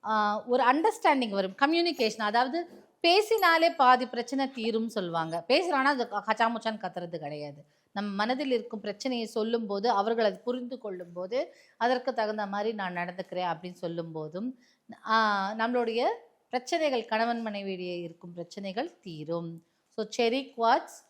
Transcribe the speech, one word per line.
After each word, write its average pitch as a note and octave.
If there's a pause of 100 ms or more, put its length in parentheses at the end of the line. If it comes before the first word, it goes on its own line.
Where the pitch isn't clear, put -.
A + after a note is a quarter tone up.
ஆ, G#3+ (320)
ஒரு B3
அண்டர்ஸ்டாண்டிங் C4+
வரும், F#3+
கம்யூனிகேஷன். C4+
அதாவது B3+ (400)
பேசினாலே F4
பாதி B3+
பிரச்சனை B3
தீரும்னு A3+
சொல்லுவாங்க. E3 (120)
பேசுறானா C#4+
அது A#3+
க-, G3+
கச்சாமுச்சான்னு A3
கத்துறது F3
கிடையாது. D3 (340)
நம்ம G3+
மனதில் B3+
இருக்கும் A3+
பிரச்சனையை A3
சொல்லும்போது A3
அவர்கள் A3
அதை F#3+
புரிந்து B3
கொள்ளும்போது F3+ (400)
அதற்கு B3
தகுந்த G#3+
மாதிரி G#3
நான் F#3
நடந்துக்கிறேன் F3+
அப்படின்னு F3+
சொல்லும்போதும், E3+ (560)
ஆ, A3 (420)
நம்மளுடைய A#3 (480)
பிரச்சனைகள், B3+
கணவன் A#3
மனைவியிடையே F#3+
இருக்கும் E3+
பிரச்சனைகள் G3
தீரும். E3 (480)
So A3 (120)
செர்ரி B3
குவார்ட்ஸ் A#3 (100)